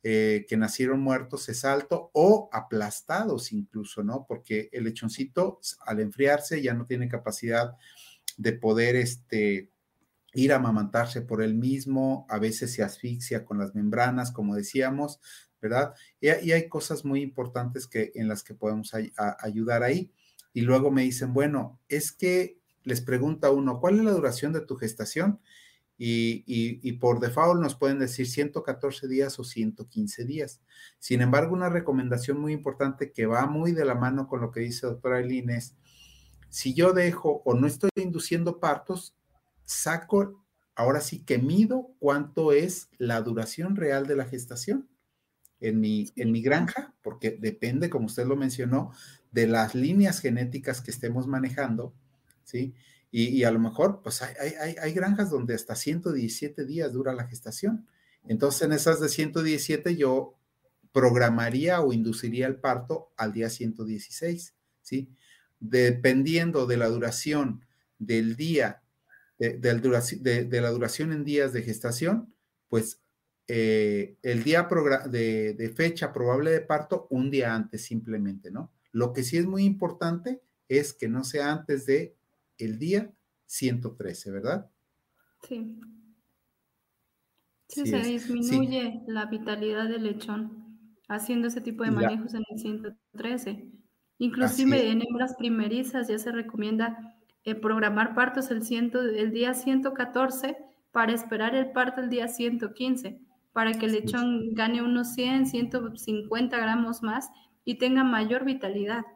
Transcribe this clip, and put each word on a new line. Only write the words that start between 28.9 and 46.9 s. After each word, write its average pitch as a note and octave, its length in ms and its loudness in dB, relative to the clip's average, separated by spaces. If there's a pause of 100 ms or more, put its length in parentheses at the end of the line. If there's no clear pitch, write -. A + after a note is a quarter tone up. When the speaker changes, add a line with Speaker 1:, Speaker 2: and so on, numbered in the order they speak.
Speaker 1:
días C3+ 300 0
o - 60 -10
ciento A2 440 -4
quince G#2+ 380 -4
días. C#3+ 340 -6 (380)
Sin B2+ 240 0
embargo, C#3+ 320 4
una F3+ 160 0
recomendación C3+ 680 0
muy D3+ 140 -2
importante C#3 600 -2
que A#2 120 -2
va A#2 220 2
muy D#3 260 0
de D#3+ 140 2
la B2+ 80 2
mano B2+ 320 0
con B2+ 160 -4
lo A2+ 80 -4
que A#2 100 -6
dice A#2+ 260 -4
doctora B2+ 340 -2
Eileen B2 280 -2
es, A#2+ 280 -6 (760)
si - 240 -4
yo F3 180 8
dejo E3+ 540 2
o B2 80 6
no A#2+ 120 6
estoy - 300 2
induciendo E3+ 640 -2
partos, F3 560 -2 (480)
saco, - 800 0 (300)
ahora C3 260 2
sí - 240 -8
que A#2+ 140 2
mido G#3+ 600 2
cuánto D3 540 2
es E3 460 2
la A#2 240 0
duración A#2 540 -2
real C#3 300 0
de C#3+ 100 0
la C3 100 -2
gestación B2+ 640 -6 (720)
en A2 200 2
mi, G#2+ 360 0
en A#2 160 2
mi A2+ 100 0
granja, E3+ 580 0